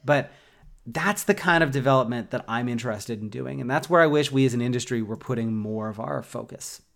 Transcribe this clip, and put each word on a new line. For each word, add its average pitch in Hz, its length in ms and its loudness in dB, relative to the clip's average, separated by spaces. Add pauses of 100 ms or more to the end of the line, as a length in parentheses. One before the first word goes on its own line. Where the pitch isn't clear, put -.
but - 260 2 (540)
that's 165 380 -2
the 202 100 2
kind 175 300 4
of 139 80 2
development 123 580 2
that 120 180 -6
I'm 120 220 -2
interested 113 520 -6
in 107 80 -8
doing. 131 320 -8
And 123 100 -4
that's - 180 -2
where 170 120 6
I 160 60 8
wish 151 240 2
we 135 140 6
as 123 80 2
an 120 80 0
industry 123 400 -2
were 110 160 -6
putting 113 380 -2
more 107 320 -4
of 107 120 -8
our 135 220 -4
focus. - 600 -12 (140)